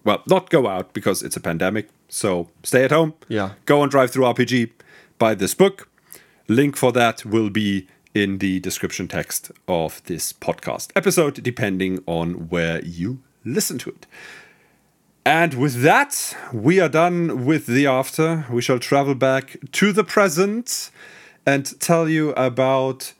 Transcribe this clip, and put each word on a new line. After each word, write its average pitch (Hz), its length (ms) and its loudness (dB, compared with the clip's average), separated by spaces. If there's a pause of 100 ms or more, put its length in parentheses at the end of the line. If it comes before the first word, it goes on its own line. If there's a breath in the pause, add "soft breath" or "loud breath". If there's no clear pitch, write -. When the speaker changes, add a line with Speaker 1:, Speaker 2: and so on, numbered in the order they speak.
Speaker 1:
Well, 104 240 0
not 185 220 2
go 135 180 2
out, 92 240 -6
because 98 300 -2
it's - 140 -10
a 82 40 -10
pandemic, 92 480 -2 (200)
so 87 400 -2 (140)
stay 131 220 2
at 131 80 0
home. 156 220 2 (120)
Speaker 2:
Yeah. 101 260 -4 (120)
Speaker 1:
Go 147 160 4
on 143 80 4
Drive 131 240 2
Through 131 140 2
R 117 80 2
P 123 100 2
G, 120 280 0 (460 soft breath)
buy 110 160 4
this 92 200 -2
book. 190 340 2 (580 loud breath)
Link 135 300 2
for 127 160 2
that 117 320 0
will 110 260 0
be 101 380 -2 (260 soft breath)
in 98 240 0
the 95 220 -2
description 92 480 -6
text - 420 -8 (160)
of 82 380 -4
this - 280 -8
podcast - 600 -8
episode, 170 480 0
depending 95 640 -2
on 85 420 -4
where 82 360 -4
you 87 360 -8 (240)
listen 156 340 -4
to - 120 -12
it. - 160 -18 (1160 loud breath)
And 160 300 2
with 123 280 0
that, 233 540 2 (160 loud breath)
we 127 260 2
are 170 100 4
done 160 580 0
with 156 200 0
the 131 200 2
after. 151 640 0
We 120 120 0
shall 127 160 0
travel 139 360 0
back 131 420 0 (160)
to 202 200 2
the 202 120 2
present 202 840 0 (560 loud breath)
and 139 340 0
tell 165 280 2
you 156 240 0
about 131 880 0